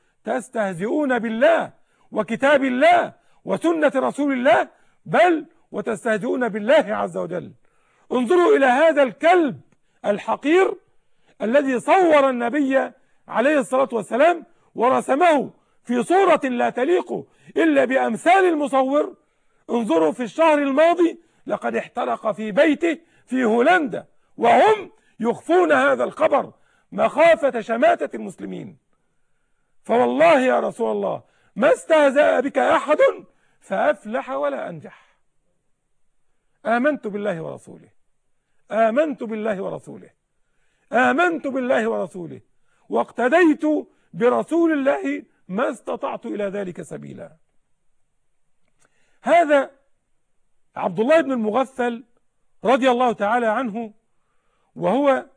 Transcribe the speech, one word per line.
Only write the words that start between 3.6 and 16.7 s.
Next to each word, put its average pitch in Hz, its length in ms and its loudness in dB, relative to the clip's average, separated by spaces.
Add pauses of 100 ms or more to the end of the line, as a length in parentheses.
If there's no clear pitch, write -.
رسول 262 360 -2
الله، 269 360 2 (380)
بل 302 400 2 (260)
وتستهزئون 226 760 -4
بالله 214 400 2
عز 202 280 -6
وجل. 180 360 -8 (600)
انظروا 349 440 2
إلى 269 100 4
هذا 285 360 4
الكلب 285 580 2 (440)
الحقير 302 720 0 (680)
الذي 254 380 0
صور 302 500 4
النبي 254 600 -2 (360)
عليه 277 300 0
الصلاة 262 340 0
والسلام 254 540 0 (280)
ورسمه 262 760 2 (340)
في 240 180 -2
صورة 349 420 2
لا 240 260 -2